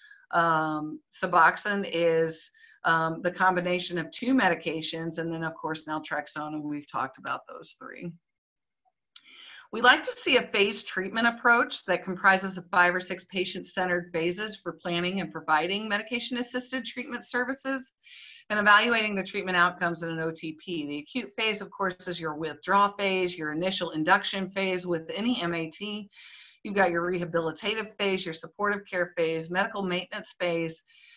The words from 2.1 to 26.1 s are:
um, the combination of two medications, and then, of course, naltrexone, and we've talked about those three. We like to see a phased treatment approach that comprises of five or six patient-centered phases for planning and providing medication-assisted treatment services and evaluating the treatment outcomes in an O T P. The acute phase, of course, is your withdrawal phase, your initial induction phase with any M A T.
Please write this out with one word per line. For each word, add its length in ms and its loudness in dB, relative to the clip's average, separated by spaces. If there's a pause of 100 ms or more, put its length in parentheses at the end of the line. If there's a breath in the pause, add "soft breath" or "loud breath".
um, 380 2
the 80 0
combination 640 0
of 140 -4
two 240 0
medications, 800 0
and 160 -4
then, 100 -4
of 120 -6
course, 320 -8
naltrexone, 600 -6
and 140 -8
we've 240 -8
talked 300 -6
about 320 -8
those 300 -16
three. 340 -12 (1600 loud breath)
We 80 -6
like 220 8
to 100 -4
see 240 2
a 160 2
phased 340 2
treatment 400 -2
approach 600 2
that 180 0
comprises 540 2
of 120 -12
five 240 6
or 60 0
six 240 -8
patient-centered 880 -2
phases 440 -2
for 160 -8
planning 500 -2
and 100 -8
providing 560 0
medication-assisted 960 -4
treatment 420 -10
services 680 -4 (540 loud breath)
and 120 0
evaluating 560 6
the 80 -2
treatment 320 -2
outcomes 480 2
in 40 -4
an 120 -4
O 100 -2
T 340 -8
P. 220 -4
The 120 -6
acute 380 -8
phase, 240 -2
of 120 -10
course, 340 -4
is 140 -4
your 160 -6
withdrawal 600 2
phase, 400 0
your 140 -4
initial 400 -2
induction 580 2
phase 380 -2
with 260 -2
any 300 -2
M 100 -2
A 160 -4
T. 400 -10 (540 loud breath)